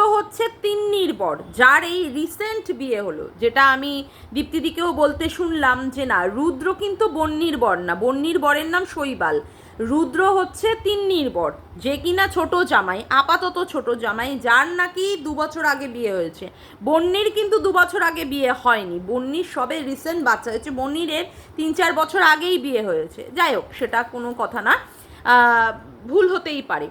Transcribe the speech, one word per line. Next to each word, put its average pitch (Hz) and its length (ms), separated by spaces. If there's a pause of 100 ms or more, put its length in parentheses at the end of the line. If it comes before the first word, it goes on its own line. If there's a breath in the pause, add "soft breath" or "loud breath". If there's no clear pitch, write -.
(160)
হচ্ছে 415 280 (180)
তিন্নির 415 520
বর, 185 240 (200)
যার 269 260
এই 349 260
রিসেন্ট 359 640
বিয়ে 240 300
হলো, 156 280 (100)
যেটা 233 320
আমি 277 320 (300 loud breath)
দীপ্তিদিকেও 320 600
বলতে 294 360
শুনলাম 285 600
যে 262 160
না, 190 200
রুদ্র 277 480
কিন্তু 403 360
বন্নির 311 480
বর 214 200
না, 175 180
বন্নির 277 440
বরের 294 260
নাম 349 200
শৈবাল, 226 560 (380 loud breath)
রুদ্র 269 420 (160)
হচ্ছে 392 460
তিন্নির 381 460
বর, 170 220 (260)
যে 269 200
কিনা 359 300
ছোট 359 280
জামাই, 214 540
আপাতত 349 480 (140)
ছোট 233 180
জামাই, 233 500
যার 247 280
নাকি 359 500
দু 302 180
বছর 311 300
আগে 277 220
বিয়ে 233 260
হয়েছে। 175 360 (340 loud breath)
বন্নির 359 480
কিন্তু 427 280
দু 381 120
বছর 359 300
আগে 330 240
বিয়ে 262 260
হয়নি, 214 560
বন্নির 262 460
সবে 262 260
রিসেন্ট 294 440
বাচ্চা 226 280
হয়েছে, 226 200
বন্নির 285 380
এর 320 160 (300 loud breath)
তিন 311 180
চার 349 200
বছর 320 280
আগেই 339 360
বিয়ে 262 240
হয়েছে। 170 400 (120)
যাই 302 220
হোক, 175 80 (160)
সেটা 233 240
কোনো 240 340
কথা 226 240
না, 233 120
আহ, 240 1000 (360)
ভুল 370 260
হতেই 311 280
পারে। 151 300